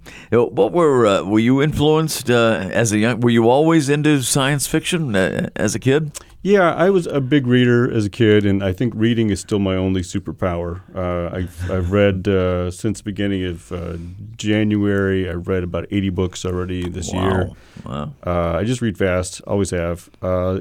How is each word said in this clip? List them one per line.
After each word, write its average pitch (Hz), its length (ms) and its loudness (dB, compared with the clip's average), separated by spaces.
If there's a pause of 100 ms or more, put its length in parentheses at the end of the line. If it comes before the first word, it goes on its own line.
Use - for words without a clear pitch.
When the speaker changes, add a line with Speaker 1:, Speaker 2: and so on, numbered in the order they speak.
(300)
Speaker 1:
You 113 80 4
know, 120 80 4
what 196 260 0
were, 143 340 4
uh, 95 180 4
were 104 140 2
you 127 240 4
influenced, 151 680 0
uh, 113 400 2
as 107 220 0
a 107 60 2
young, 113 220 0
were 120 100 2
you 117 180 4
always 151 400 4
into 147 340 2
science 139 440 0
fiction, 156 500 -2
uh, 85 400 0
as 98 180 -2
a - 40 -6
kid? 143 340 0 (300)
Speaker 2:
Yeah, 180 320 4
I 165 160 2
was 185 160 0
a 139 160 -2
big 127 240 0
reader 123 440 4
as 110 140 0
a 101 60 -2
kid, 107 340 4
and 98 180 2
I 95 120 0
think 120 200 -2
reading 113 360 2
is 95 100 -2
still - 200 -2
my 95 160 0
only 95 260 0
superpower. 87 800 -6 (120)
Uh, 87 400 -4
I've, 87 360 -6
I've 90 200 -2
read, 101 380 2
uh, 90 420 0
since 101 280 -6
the - 60 -18
beginning 98 420 -4
of, 85 260 -10
uh, 87 240 -8 (400)
January. 101 920 0
I - 20 -6
read 90 300 -4
about 87 280 -6
eighty 98 200 0
books 90 340 -4
already 90 420 -6
this 87 240 -8
Speaker 1:
Wow. 92 120 -4
Speaker 2:
year. 95 280 0 (360)
Speaker 1:
Wow. 73 260 -8 (140)
Speaker 2:
Uh, 87 320 -2
I 95 60 -2
just 123 180 -4
read 107 160 -2
fast, 90 480 -2
always 101 240 0
have. 85 400 -4 (120)
Uh, 92 380 -2